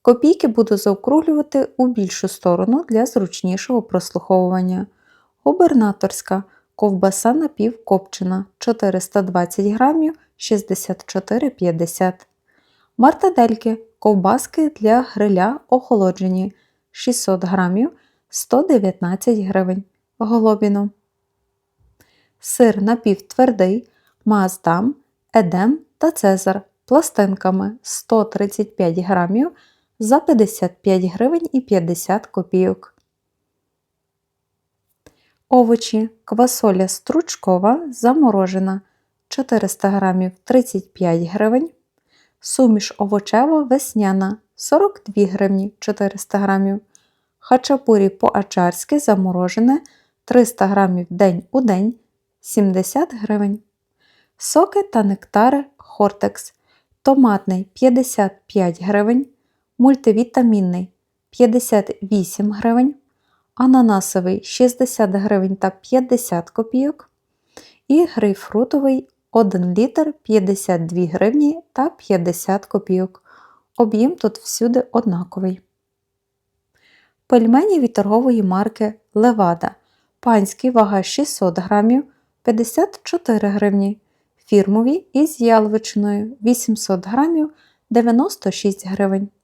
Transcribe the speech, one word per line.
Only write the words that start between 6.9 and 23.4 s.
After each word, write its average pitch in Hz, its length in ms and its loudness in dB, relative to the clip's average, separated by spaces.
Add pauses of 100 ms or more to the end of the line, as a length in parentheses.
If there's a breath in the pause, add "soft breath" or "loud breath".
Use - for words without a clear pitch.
напівкопчена 196 1120 -4 (120)
чотириста 202 640 -2
двадцять 185 440 -2
грамів, 302 500 0 (220 soft breath)
шістдесят 202 680 -4
чотири 220 440 -4
п'ятдесят. 175 800 -4 (680)
Мартадельки, 233 800 2 (220)
ковбаски 214 720 0
для 226 320 2
гриля 208 580 0 (100)
охолоджені, 190 840 0 (380 soft breath)
шістсот 190 520 -4
грамів, 190 480 0 (380 soft breath)
сто - 320 0
дев'ятнадцять 202 760 0
гривень. 190 440 -2 (360)
Глобіно. 214 680 0 (1500)
Сир 208 420 0
напівтвердий, 220 1080 0 (380 soft breath)